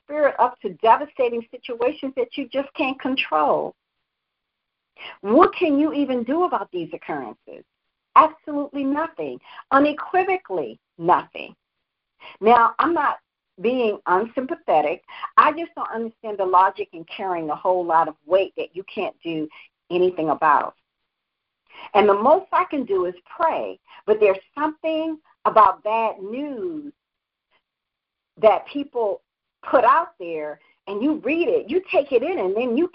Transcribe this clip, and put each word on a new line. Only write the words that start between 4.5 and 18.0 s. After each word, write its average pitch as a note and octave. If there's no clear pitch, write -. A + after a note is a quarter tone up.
What D4
can D4+
you D4+
even B3+
do D4+
about A3
these E3+
occurrences? -
Absolutely C#4+
nothing. D#4
Unequivocally D4
nothing. D#3+
Now, A#3
I'm D4+
not C4+
being A3+
unsympathetic. G3+
I C#4
just E4
don't B3+
understand A3+
the G3
logic F#3
in E3
carrying F3
a D3+
whole F3+
lot E3